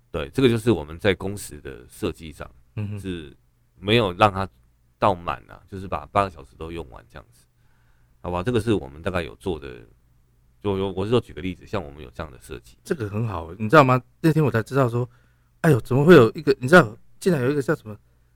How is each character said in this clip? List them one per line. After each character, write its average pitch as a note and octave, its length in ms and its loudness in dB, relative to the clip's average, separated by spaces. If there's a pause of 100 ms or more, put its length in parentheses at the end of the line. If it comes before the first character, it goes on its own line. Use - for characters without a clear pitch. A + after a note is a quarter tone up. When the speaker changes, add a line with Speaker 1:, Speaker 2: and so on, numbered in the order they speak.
Speaker 1:
对， D2 200 -8
这 - 120 -4
个 C3+ 60 6
就 A#2 100 4
是 A2+ 140 0
我 D#2+ 140 0
们 D#2+ 120 -16
在 G2 160 2
工 F#2+ 220 -8
时 D2 240 -14
的 C2 300 -16
设 F2 240 -6
计 D#2+ 180 -16
上 - 180 -16 (260)
Speaker 2:
嗯 G#2 160 -8
哼。 G#2 80 -12
Speaker 1:
是 F2 360 -12 (420)
没 G2+ 200 0
有 G2+ 160 2
让 G2+ 180 6
他 F#2+ 160 -4 (500)
到 G#2 160 2
满 E2+ 380 -8
啊， G1+ 160 -20
就 G2 100 -14
是 F#2+ 80 -12
把 D#2 200 -8
八 G2+ 180 0
个 G2 60 -4
小 D2+ 160 -20
时 - 120 -20
都 D#2+ 140 -12
用 E2 180 -12
完 A1+ 200 -20
这 C#2+ 100 -20
样 A1 140 -20
子。 - 120 -20 (760)
好 F2+ 100 -8
吧， F2 100 -4
这 A#2+ 100 -4
个 A#2 100 2
是 A2+ 120 0
我 D2+ 140 -4
们 C#2+ 140 -18
大 F#2 100 -6
概 F2+ 100 -4
有 A1+ 140 -10
做 E2+ 240 -6
的， B1 260 -16 (800)
就 G2+ 140 -2
有， G2 160 -4
我 F#2 100 -4
是 G#2+ 80 -4
说 A#2+ 80 4
举 - 140 -12
个 - 80 -14
例 F2+ 120 -8
子， - 140 -20
像 G2 160 -6
我 C#2+ 80 -16
们 D2 100 -18
有 C2 100 -18
这 E2+ 120 -12
样 D2+ 80 -16
的 B1 100 -20
设 - 180 -16
计。 - 240 -20
Speaker 2:
这 - 120 -6
个 G#2+ 140 -8
很 G#2+ 180 -4
好， E2 320 -10
你 G#2+ 100 -4
知 D#3 60 6
道 D3+ 80 10
吗？ B2+ 180 2 (200)
那 D#3+ 100 2
天 D#3 120 2
我 C3 60 2
才 A2 140 0
知 C3 120 -6
道 C3 140 2
说， A#2+ 200 -4 (520)
哎 E3+ 100 4
呦， A#2+ 100 4
怎 - 120 -4
么 C#3 100 2
会 E3+ 120 10
有 A2+ 160 8
一 E3 100 -12
个， C#3+ 180 2
你 B2+ 80 -6
知 D#3 80 6
道， C#3 220 6 (220)
竟 F#3+ 120 0
然 D3 120 0
有 B2+ 80 0
一 - 20 0
个 D3 80 -2
叫 D#3 140 0
什 - 120 -12
么 G#2 100 -14 (380)